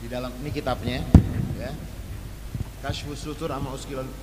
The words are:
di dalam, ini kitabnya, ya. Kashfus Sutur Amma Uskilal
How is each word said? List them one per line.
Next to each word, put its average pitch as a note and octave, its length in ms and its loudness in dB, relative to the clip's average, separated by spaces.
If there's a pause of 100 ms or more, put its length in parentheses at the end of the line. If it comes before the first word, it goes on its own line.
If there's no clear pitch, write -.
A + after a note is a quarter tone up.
di A2+ 80 -6
dalam, B2+ 160 -2 (160)
ini D3 80 -2
kitabnya, B2+ 480 2 (560)
ya. B2 160 -4 (1120)
Kashfus D3 400 -2
Sutur D3+ 240 -2
Amma C3+ 240 -2
Uskilal C3 320 -4 (180)